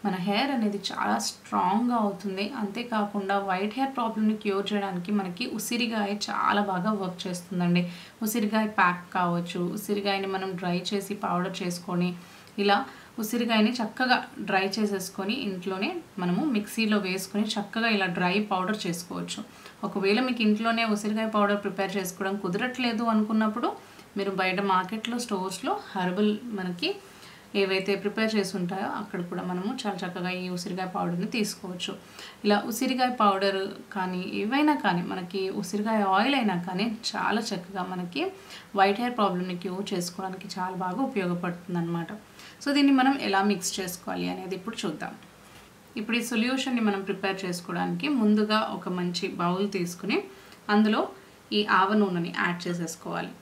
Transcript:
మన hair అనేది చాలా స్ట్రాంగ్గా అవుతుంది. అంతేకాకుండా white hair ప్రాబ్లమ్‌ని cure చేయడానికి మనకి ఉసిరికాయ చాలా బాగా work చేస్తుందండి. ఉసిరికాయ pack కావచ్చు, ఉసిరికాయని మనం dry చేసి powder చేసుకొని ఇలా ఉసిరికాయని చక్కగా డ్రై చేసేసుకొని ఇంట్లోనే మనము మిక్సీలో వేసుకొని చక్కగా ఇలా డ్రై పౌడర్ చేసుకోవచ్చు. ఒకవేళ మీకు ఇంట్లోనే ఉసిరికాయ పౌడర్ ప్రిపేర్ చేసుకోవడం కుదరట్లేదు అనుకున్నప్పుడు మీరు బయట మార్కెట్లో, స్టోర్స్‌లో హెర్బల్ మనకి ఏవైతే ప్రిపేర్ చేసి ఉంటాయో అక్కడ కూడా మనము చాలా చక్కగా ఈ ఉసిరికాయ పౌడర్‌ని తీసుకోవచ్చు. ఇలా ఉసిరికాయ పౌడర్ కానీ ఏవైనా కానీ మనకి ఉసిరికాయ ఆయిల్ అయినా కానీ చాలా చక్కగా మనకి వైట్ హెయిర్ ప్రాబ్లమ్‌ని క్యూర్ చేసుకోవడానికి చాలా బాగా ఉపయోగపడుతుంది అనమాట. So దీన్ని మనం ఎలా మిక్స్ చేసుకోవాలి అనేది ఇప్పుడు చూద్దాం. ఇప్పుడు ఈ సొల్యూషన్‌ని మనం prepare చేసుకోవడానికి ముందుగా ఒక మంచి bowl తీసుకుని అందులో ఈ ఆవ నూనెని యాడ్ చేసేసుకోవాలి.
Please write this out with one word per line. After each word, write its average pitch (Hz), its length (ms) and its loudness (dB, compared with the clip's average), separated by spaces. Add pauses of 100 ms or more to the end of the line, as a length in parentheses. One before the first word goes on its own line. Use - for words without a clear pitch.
మన 190 100 2 (120)
hair 240 280 2
అనేది 208 240 0 (120)
చాలా 208 240 0 (120)
స్ట్రాంగ్గా 220 680 2
అవుతుంది. 196 500 0 (160)
అంతేకాకుండా 208 720 -2 (140)
white 196 280 0
hair 269 200 0
ప్రాబ్లమ్‌ని 214 460 2
cure 202 300 2
చేయడానికి 190 460 -2
మనకి 185 260 -4 (120)
ఉసిరికాయ 220 540 0 (180)
చాలా - 320 2 (100)
బాగా 185 200 0 (100)
work 180 260 -4
చేస్తుందండి. 175 560 2 (420)
ఉసిరికాయ 214 420 0 (120)
pack 180 240 4 (140)
కావచ్చు, 175 420 0 (180)
ఉసిరికాయని 196 580 0
మనం 190 160 -2 (100)
dry 175 160 0 (160)
చేసి 196 220 -2 (100)
powder 180 360 0
చేసుకొని 180 480 0 (540)
ఇలా 202 140 6 (460)
ఉసిరికాయని 226 560 4
చక్కగా 247 380 2 (300)
డ్రై 196 180 2 (120)
చేసేసుకొని 202 560 -2 (140)
ఇంట్లోనే 190 420 -4 (320)
మనము 180 200 2 (140)
మిక్సీలో 214 420 2 (100)
వేసుకొని 190 360 -2 (120)
చక్కగా 226 420 -2
ఇలా 190 100 2 (100)
డ్రై 180 180 2 (160)
పౌడర్ 190 360 0
చేసుకోవచ్చు. 175 540 -6 (460)
ఒకవేళ 196 400 2
మీకు 240 200 -2
ఇంట్లోనే 226 380 2 (100)
ఉసిరికాయ 214 400 0
పౌడర్ 202 300 4
ప్రిపేర్ 190 320 -2
చేసుకోవడం 190 480 -2
కుదరట్లేదు 240 580 0
అనుకున్నప్పుడు 220 680 2 (480)
మీరు 196 140 0 (100)
బయట 185 180 2 (140)
మార్కెట్లో, 220 500 0
స్టోర్స్‌లో 190 480 -2 (240)
హెర్బల్ 196 420 2 (220)
మనకి 185 300 -4 (720)
ఏవైతే 190 300 2 (120)
ప్రిపేర్ 220 320 0
చేసి 196 240 2
ఉంటాయో 190 280 -2 (140)
అక్కడ 196 200 -6 (100)
కూడా 180 180 -4
మనము 180 200 -2 (120)
చాలా 190 220 -2
చక్కగా 180 280 -4 (100)
ఈ 185 40 -6 (100)
ఉసిరికాయ 180 400 -4
పౌడర్‌ని 180 400 0
తీసుకోవచ్చు. 190 560 -4 (540)
ఇలా 208 120 6 (120)
ఉసిరికాయ 247 420 0 (120)
పౌడర్ 196 360 4 (360)
కానీ 185 260 -2 (200)
ఏవైనా 285 340 4 (100)
కానీ 175 160 4 (100)
మనకి 190 380 -4 (120)
ఉసిరికాయ 208 400 0 (160)
ఆయిల్ 262 220 4
అయినా 202 160 2 (120)
కానీ 208 300 -2 (140)
చాలా 208 380 0
చక్కగా 185 340 -6 (100)
మనకి 180 300 -4 (560)
వైట్ 202 240 6
హెయిర్ 240 160 -2
ప్రాబ్లమ్‌ని 185 460 2
క్యూర్ 190 280 -4
చేసుకోవడానికి 185 540 -4 (120)
చాలా 185 160 -4 (100)
బాగా 180 240 -2
ఉపయోగపడుతుంది 175 760 -2
అనమాట. 170 280 -4 (520)
So 277 120 0
దీన్ని 277 260 8
మనం 269 120 6 (160)
ఎలా 196 220 4
మిక్స్ - 280 -2
చేసుకోవాలి 180 540 -4
అనేది 185 260 -6
ఇప్పుడు - 240 -10
చూద్దాం. - 300 -4 (840)
ఇప్పుడు 226 180 -2
ఈ 226 60 0 (100)
సొల్యూషన్‌ని 247 560 0
మనం 196 200 0
prepare 190 360 -2
చేసుకోవడానికి 175 640 -2 (140)
ముందుగా 214 380 4 (180)
ఒక 180 120 -6 (100)
మంచి 175 280 -2 (140)
bowl 185 260 2 (100)
తీసుకుని 180 420 -2 (500)
అందులో 214 320 6 (500)
ఈ 208 140 4 (140)
ఆవ 196 140 4
నూనెని 180 440 4
యాడ్ 175 300 0
చేసేసుకోవాలి. 170 760 -6